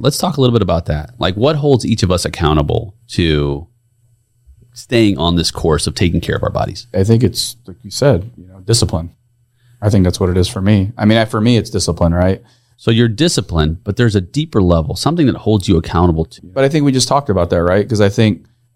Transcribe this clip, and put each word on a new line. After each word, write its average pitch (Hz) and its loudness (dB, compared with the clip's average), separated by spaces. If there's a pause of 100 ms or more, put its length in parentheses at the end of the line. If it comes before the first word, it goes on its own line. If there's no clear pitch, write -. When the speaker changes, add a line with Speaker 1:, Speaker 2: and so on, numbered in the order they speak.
Speaker 1:
Let's 143 -2
talk 175 -2
a 143 0
little 123 2
bit 110 2
about 87 -2
that. 76 -6
Like, 90 -2
what 139 0
holds 139 2
each - -2
of 90 2
us 87 0
accountable 78 -2 (120)
to 73 -2 (1040)
staying 107 0
on 85 0
this 82 0
course 78 -2
of 80 -4
taking 82 0
care 71 -4
of - -6
our - -2
bodies? - -6
Speaker 2:
I 98 0
think 113 2
it's, - -2 (100)
like 92 -18
you 98 -16
said, 113 0
you 90 -20
know, 95 -20
discipline. 90 -2 (680)
I 104 2
think 95 4
that's 90 0
what 92 0
it 90 0
is 92 2
for 95 -8
me. 98 2
I 104 -2
mean, 110 4
I, 110 2
for 110 -4
me, 120 2
it's 98 -4
discipline, 85 0
right? 90 0 (340)
Speaker 1:
So - -4
you're 117 2
disciplined, 92 -2
but 98 -4
there's 113 2
a 98 2
deeper 117 -2
level, 82 2
something 156 0
that 104 2
holds 104 0
you 92 4
accountable 82 0
to. - -16
Speaker 2:
But 98 -2
I 139 4
think 151 0
we 143 2
just 127 0
talked 139 0
about 90 0
that, 87 0
right? 92 0
'Cause 104 0
I 101 4
think 107 0 (300)